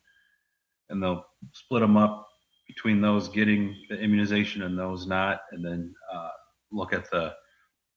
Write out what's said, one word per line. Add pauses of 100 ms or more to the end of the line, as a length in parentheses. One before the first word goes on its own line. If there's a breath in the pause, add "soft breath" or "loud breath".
(880)
and
they'll (280)
split
'em
up (400)
between
those
getting (140)
the
immunization
and
those
not, (100)
and
then, (200)
uh, (420)
look
at
the, (640)